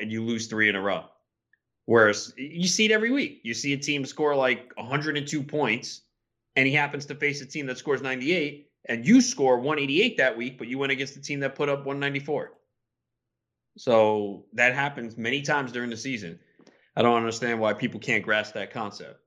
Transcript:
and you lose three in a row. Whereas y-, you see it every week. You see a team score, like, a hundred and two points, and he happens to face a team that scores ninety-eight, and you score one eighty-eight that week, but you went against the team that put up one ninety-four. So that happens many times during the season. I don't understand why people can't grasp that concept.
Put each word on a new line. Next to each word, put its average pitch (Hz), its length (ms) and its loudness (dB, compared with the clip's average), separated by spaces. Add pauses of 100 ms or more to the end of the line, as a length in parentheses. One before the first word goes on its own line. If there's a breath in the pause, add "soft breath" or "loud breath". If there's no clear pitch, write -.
and 110 100 -6
you 113 140 -4
lose 113 220 -2
three 107 220 2
in 98 80 2
a 95 40 -2
row. 95 240 -2 (840)
Whereas 110 500 6
y-, 135 160 -12
you 170 140 -2
see 214 200 2
it 214 40 6
every 220 200 2
week. 269 340 -2
You 113 100 -6
see 143 180 -2
a 139 60 0
team 143 260 -2
score, 147 300 0
like, 127 420 2
a 104 80 -10
hundred 147 320 -2
and 143 100 -4
two 147 160 -4
points, 123 600 -2 (540)
and 135 100 4
he 135 80 0
happens 143 320 -2
to 143 80 -10
face 143 260 -4
a 131 60 -14
team 147 200 -8
that 127 120 -6
scores 135 240 0
ninety-eight, 143 680 -2 (180)
and 117 180 -4
you 240 140 10
score 131 380 4
one 147 200 0
eighty-eight 143 400 0
that 131 180 2
week, 117 220 -8
but 113 100 -10
you 131 100 -6
went 139 140 0
against 135 220 -6
the 139 60 -20
team 143 200 -6
that 135 140 -2
put 147 140 0
up 139 160 -2
one 139 140 -4
ninety-four. 139 540 -4 (1200)
So 107 760 2
that 120 220 4
happens 135 420 -4
many 120 260 -2
times 139 300 -2
during 120 180 -6
the 113 60 -8
season. 104 420 -8 (580 soft breath)
I 123 60 2
don't 120 140 6
understand 113 440 -2
why 107 120 2
people 113 260 -4
can't 110 240 0
grasp 107 320 0
that 98 180 -8
concept. 92 540 -12